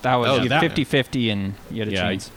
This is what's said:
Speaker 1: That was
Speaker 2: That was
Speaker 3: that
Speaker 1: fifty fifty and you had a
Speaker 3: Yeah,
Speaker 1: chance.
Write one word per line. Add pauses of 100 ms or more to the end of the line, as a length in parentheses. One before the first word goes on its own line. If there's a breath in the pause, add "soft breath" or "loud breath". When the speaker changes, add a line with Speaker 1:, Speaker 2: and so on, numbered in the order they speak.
Speaker 1:
That
was
Speaker 2:
That
was
Speaker 3:
that
Speaker 1:
fifty
fifty
and (160)
you
had
a
Speaker 3:
Yeah,
Speaker 1:
chance.